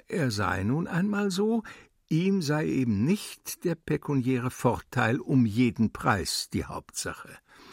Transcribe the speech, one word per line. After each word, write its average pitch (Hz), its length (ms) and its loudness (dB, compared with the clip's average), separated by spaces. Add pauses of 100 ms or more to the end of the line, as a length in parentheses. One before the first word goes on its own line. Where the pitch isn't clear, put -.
er 135 240 0
sei 95 320 0
nun 139 240 0
einmal 202 440 0
so, 214 320 0 (460)
ihm 185 320 2
sei 151 260 -2
eben 123 380 2
nicht - 580 -4
der 170 120 0
pekuniäre 131 760 0
Vorteil 120 680 0
um 131 260 4
jeden 113 480 2
Preis - 560 0
die 87 160 -2
Hauptsache. - 640 -10 (440)